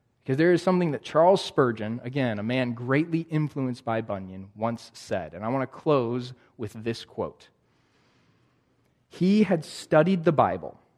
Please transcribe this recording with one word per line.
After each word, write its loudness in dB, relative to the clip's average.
Because -4
there 4
is 4
something 2
that -6
Charles 4
Spurgeon, 0
again, -2
a -6
man -2
greatly 0
influenced -4
by -2
Bunyan, -10
once -6
said. -8
And -10
I -4
want -2
to -8
close 0
with -10
this -6
quote. -10
"He 2
had 0
studied 2
the 4
Bible 0